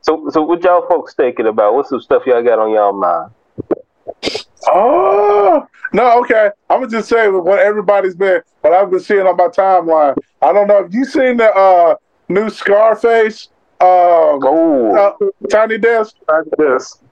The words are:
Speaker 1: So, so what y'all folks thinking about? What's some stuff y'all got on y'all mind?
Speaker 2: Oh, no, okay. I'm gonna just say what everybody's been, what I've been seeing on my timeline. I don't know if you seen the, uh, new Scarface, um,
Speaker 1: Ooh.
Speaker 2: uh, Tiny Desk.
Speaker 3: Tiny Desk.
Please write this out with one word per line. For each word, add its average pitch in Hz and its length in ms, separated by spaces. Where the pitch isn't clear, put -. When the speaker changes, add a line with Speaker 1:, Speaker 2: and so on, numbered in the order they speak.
Speaker 1:
So, 156 280
so 156 120
what 170 220
y'all 175 240
folks 165 280
thinking 123 320
about? 107 260
What's 139 160
some 127 120
stuff 127 240
y'all 120 180
got 117 160
on 110 120
y'all 104 200
mind? 90 400
Speaker 2:
Oh, 370 1000
no, 233 260
okay. 220 300
I'm 202 120
gonna 254 100
just 220 180
say 226 200
what 190 300
everybody's 196 560
been, 180 260
what 156 120
I've 185 180
been 185 80
seeing 196 260
on 180 120
my 180 100
timeline. 165 680
I 151 120
don't 202 140
know 202 120
if 175 140
you 254 120
seen 254 320
the, 220 180
uh, 175 400
new 208 220
Scarface, 220 1000
um, 170 600
Speaker 1:
Ooh. 233 540
Speaker 2:
uh, 202 160
Tiny 220 280
Desk. 226 380
Speaker 3:
Tiny 156 280
Desk. 135 420